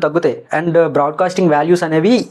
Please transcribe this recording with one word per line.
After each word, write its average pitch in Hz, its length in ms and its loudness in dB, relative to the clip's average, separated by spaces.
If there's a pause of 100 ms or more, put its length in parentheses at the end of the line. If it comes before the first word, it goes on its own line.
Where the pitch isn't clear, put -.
తగ్గుతాయి 151 320 -2 (200)
and 165 180 -2 (200)
బ్రాడ్‌కాస్టింగ్ 175 580 0
వాల్యూస్ 165 340 2
అనేవి 160 260 2 (180)